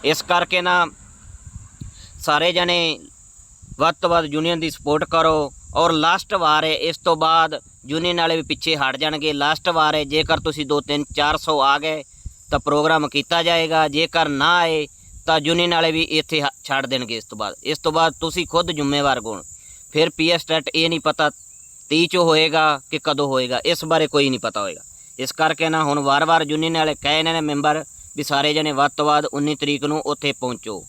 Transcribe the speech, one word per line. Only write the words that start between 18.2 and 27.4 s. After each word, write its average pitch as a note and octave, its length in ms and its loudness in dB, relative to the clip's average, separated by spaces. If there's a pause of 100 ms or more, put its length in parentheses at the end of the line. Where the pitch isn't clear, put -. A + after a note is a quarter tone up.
ਖੁਦ E3+ 240 -2
ਜ਼ਿੰਮੇਵਾਰ C#3+ 500 0
ਕੌਣ? G#2 220 -10 (500)
ਫਿਰ D#3 160 2
ਪੀ D#3+ 200 -2
ਐਸ E3+ 160 0
ਟੈਟ D#3+ 240 -2
ਇਹ E3 200 0
ਨਹੀਂ E3 120 -2
ਪਤਾ D3+ 280 0 (640)
ਤੀਹ E3+ 160 2
'ਚੋਂ F3+ 180 2
ਹੋਏਗਾ D#3 560 2 (100)
ਕਿ D#3 120 -4
ਕਦੋਂ C#3+ 240 0
ਹੋਏਗਾ, B2+ 340 0
ਇਸ E3 240 -2
ਬਾਰੇ D#3 220 2
ਕੋਈ C#3+ 220 2
ਨਹੀਂ B2+ 100 -2
ਪਤਾ G#2+ 220 -4
ਹੋਏਗਾ। F#2 200 -8 (380)
ਇਸ C3 120 -6
ਕਰਕੇ D#3+ 380 0
ਨਾ D#3+ 140 0
ਹੁਣ D3 160 0
ਵਾਰ-ਵਾਰ D3+ 440 4
ਯੂਨੀਅਨ D#3 340 -2
ਵਾਲੇ D#3 180 0
ਕਹੇ D3+ 280 0
ਨੇ E3 180 0